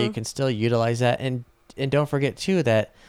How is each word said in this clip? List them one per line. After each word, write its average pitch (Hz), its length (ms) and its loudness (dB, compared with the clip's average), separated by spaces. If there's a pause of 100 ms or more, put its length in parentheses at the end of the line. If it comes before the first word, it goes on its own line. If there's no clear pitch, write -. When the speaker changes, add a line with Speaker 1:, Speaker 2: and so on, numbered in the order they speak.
Speaker 1:
Mm-hmm. 214 80 -2
Speaker 2:
can 113 120 -6
still 139 240 -2
utilize 117 500 0
that. 123 220 2
And, 127 240 -6 (320)
and 135 120 -2
don't 143 200 2
forget, 139 260 -2
too, 185 280 0
that 110 280 2 (180)